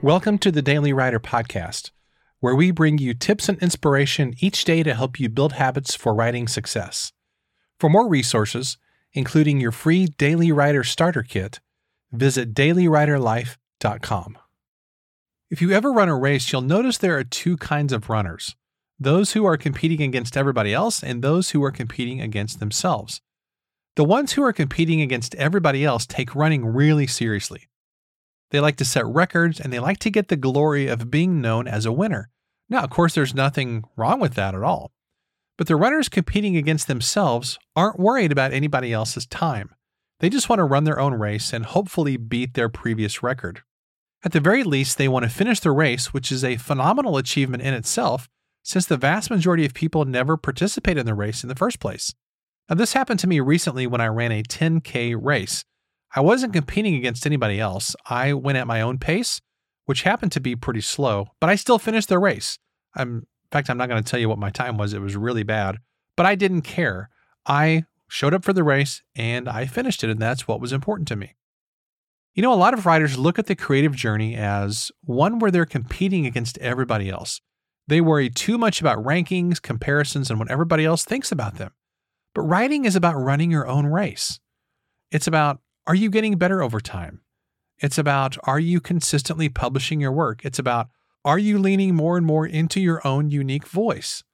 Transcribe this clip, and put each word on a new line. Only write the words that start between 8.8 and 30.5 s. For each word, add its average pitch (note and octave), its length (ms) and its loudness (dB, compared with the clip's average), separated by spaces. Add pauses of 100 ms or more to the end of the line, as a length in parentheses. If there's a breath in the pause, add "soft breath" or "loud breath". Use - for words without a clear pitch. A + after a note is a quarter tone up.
including C#3+ 480 2
your A#2 140 0
free F3 320 2
Daily E3 480 2
Writer C#3+ 320 4
Starter E3 360 0
Kit, - 380 -6 (540)
visit B2 400 0
daily E3+ 340 4
writer D3+ 320 4
life A#2+ 380 -2 (240)
dot A2 200 -2
com. G#2 360 -6 (1120)
If D#3+ 120 -4
you F3+ 120 2
ever A3 180 4
run G#3+ 160 4
a D3+ 100 2
race, C3+ 320 0
you'll C3 120 -2
notice G3+ 360 2
there F3 200 0
are C3 80 -2
two E3+ 320 -2
kinds D3 340 -2
of A#2 180 -4
runners: G#2 460 -4 (420)
those E3 360 2
who A3 100 2
are F3 140 4
competing D#3 440 0
against B2+ 360 -2
everybody A#2+ 360 2
else G3+ 300 0
and B2+ 180 -6
those D#3+ 280 2
who D3 120 2
are C#3 100 0
competing B2 500 -6
against G#2+ 400 -6
themselves. A2 580 -4 (800)
The D3+ 80 6
ones B3 260 2
who C#4+ 120 2
are B3 100 4
competing D#3+ 480 0
against B2 340 -2
everybody D3 480 2
else C#3+ 220 0
take - 300 -6
running D3 300 2
really C#3+ 400 4
seriously. A2+ 600 -4 (840)
They D3 80 2
like D3 180 2
to C#3 80 0
set B2 200 0
records E3+ 540 0
and C3+ 120 -6
they B2 60 -4
like D3 220 -2
to - 100 0
get G#3 200 0
the F3 60 2
glory C#3+ 520 2